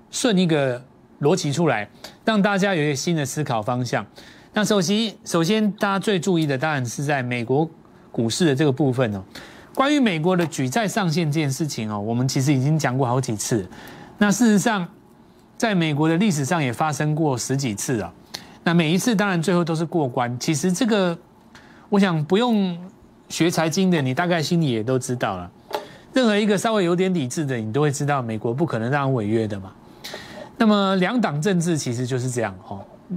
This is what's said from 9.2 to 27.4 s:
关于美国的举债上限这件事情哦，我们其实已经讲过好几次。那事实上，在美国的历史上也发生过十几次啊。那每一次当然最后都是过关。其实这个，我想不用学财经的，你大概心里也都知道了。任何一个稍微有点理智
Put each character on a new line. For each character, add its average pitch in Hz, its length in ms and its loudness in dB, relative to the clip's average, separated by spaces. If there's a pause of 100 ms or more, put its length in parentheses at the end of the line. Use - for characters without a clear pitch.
关 277 180 2
于 294 60 4
美 196 200 2
国 185 160 2
的 175 120 2
举 131 200 -4
债 208 200 0
上 180 220 0
限 156 220 0
这 160 80 0
件 143 100 2
事 156 180 -4
情 110 240 -6
哦， 104 80 -4
我 110 140 -2
们 123 140 0
其 135 140 0
实 143 120 2
已 131 80 2
经 151 160 2
讲 131 200 0
过 135 100 0
好 123 120 2
几 120 160 -4
次。 101 320 -2 (500)
那 208 140 2
事 240 140 4
实 208 140 6
上， 196 280 -2 (680)
在 220 180 0
美 160 180 2
国 156 160 2
的 165 80 2
历 208 140 2
史 143 120 0
上 165 180 0
也 123 120 -2
发 156 180 0
生 151 220 -2
过 147 240 0
十 131 180 -4
几 131 200 -2
次 113 260 -4
啊。 78 100 -8 (540)
那 170 80 2
每 165 200 4
一 190 40 2
次 233 160 0
当 208 140 2
然 175 140 0
最 180 120 2
后 175 80 4
都 165 140 0
是 165 80 -2
过 156 240 0
关。 123 320 -4
其 160 160 0
实 185 160 0
这 208 140 0
个， 190 320 0 (720)
我 202 100 4
想 170 240 4
不 185 140 2
用 208 400 2 (500)
学 165 240 0
财 160 180 0
经 190 220 2
的， 160 100 2
你 131 120 0
大 139 120 0
概 175 160 2
心 170 200 0
里 143 100 2
也 110 100 0
都 127 160 0
知 127 200 -4
道 113 180 -2
了。 90 160 -12 (640)
任 262 120 2
何 214 120 2
一 214 80 0
个 202 120 2
稍 226 140 0
微 208 140 2
有 175 100 2
点 185 180 0
理 160 140 -2
智 160 160 -4